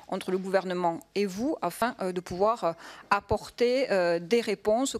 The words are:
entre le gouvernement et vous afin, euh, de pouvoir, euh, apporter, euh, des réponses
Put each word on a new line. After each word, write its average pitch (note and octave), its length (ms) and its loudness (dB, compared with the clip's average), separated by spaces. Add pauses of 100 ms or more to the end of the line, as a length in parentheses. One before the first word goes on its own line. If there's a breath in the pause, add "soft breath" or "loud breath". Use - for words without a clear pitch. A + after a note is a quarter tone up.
entre F#3 240 -6
le F#3 80 0
gouvernement F3+ 640 0 (120)
et G3+ 140 0
vous G#3+ 340 -2
afin, A3 400 -2
euh, F#3 100 -2
de F3+ 80 -4
pouvoir, G3 440 0
euh, E3 100 2 (380 loud breath)
apporter, A#3+ 800 0
euh, F3 260 4
des F3 240 2
réponses A3 580 0